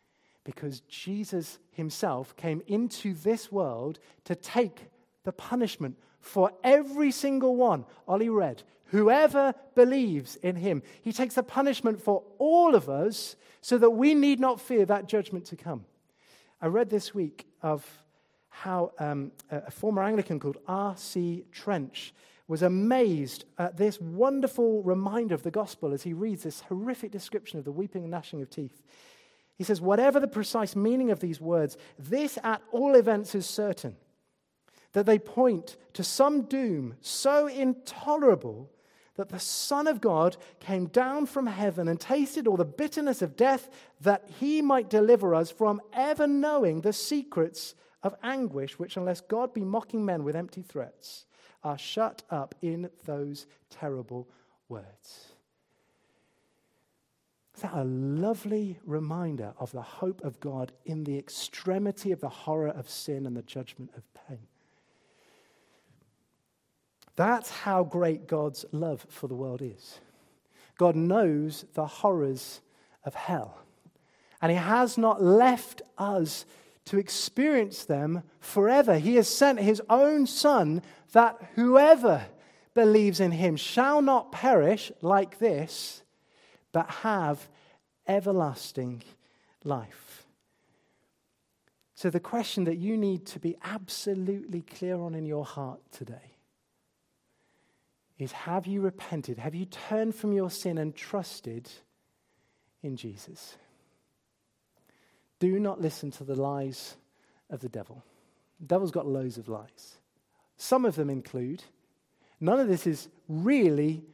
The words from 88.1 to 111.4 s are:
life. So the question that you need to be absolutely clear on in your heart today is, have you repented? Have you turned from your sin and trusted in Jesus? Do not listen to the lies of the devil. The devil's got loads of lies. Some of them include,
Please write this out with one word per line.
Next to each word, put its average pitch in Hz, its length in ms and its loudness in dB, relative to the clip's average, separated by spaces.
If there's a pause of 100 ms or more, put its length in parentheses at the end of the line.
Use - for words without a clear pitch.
life. - 640 -10 (1700)
So 185 140 -4
the 170 100 0
question 202 460 -4
that 165 100 0
you 202 220 -2
need 196 300 -2
to - 120 -16
be 170 240 -4
absolutely 190 1000 -6
clear 180 380 -8
on 170 160 -8
in 160 100 -8
your 147 200 -6
heart 135 340 -10 (100)
today - 440 -12 (1800)
is, 135 160 -10
have 185 340 -6
you 196 140 -4
repented? 165 580 -6
Have 156 160 -8
you 185 100 -6
turned 220 500 -4
from 208 180 -2
your 190 160 0
sin 175 280 -6
and 156 160 -4
trusted - 760 -10 (1160)
in 135 140 -10
Jesus? - 580 -18 (1800)
Do 185 200 0
not 196 220 -4
listen 151 300 -6
to - 140 -18
the 135 100 -6
lies 139 600 -6 (540)
of 135 100 -12
the 127 100 -12
devil. 120 340 -16 (560)
The 156 80 -18
devil's 180 240 0
got 156 140 -6
loads 131 320 -6
of 110 100 -16
lies. - 500 -16 (600)
Some 254 280 2
of 180 100 0
them 147 140 -2
include, 131 540 -8 (760)